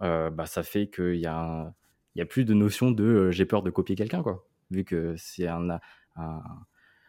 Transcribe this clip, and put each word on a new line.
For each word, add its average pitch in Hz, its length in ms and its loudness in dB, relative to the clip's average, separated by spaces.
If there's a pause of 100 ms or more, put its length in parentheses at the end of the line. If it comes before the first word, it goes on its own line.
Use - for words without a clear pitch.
euh, 82 280 0
bah, 80 160 -6
ça 85 180 -4
fait 104 240 -2
qu'il 87 320 -2
y 82 60 -2
a 80 120 -4
un, 80 360 -6 (420)
il - 40 -4
y - 20 -2
a 87 40 -2
plus 127 200 0
de 110 80 4
notion 104 380 4
de, 107 120 2
euh, « 101 320 6
j'ai 92 100 4
peur 101 160 2
de 92 80 -2
copier 92 280 0
quelqu'un », 131 260 -2
quoi. 95 240 -4 (240)
Vu 95 140 -2
que 85 320 -2
c'est - 300 -6
un, 85 320 -4 (360)
un, 80 260 -8 (680)